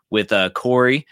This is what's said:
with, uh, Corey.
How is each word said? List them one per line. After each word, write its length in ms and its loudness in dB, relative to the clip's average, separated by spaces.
with, 220 -2
uh, 180 0
Corey. 600 0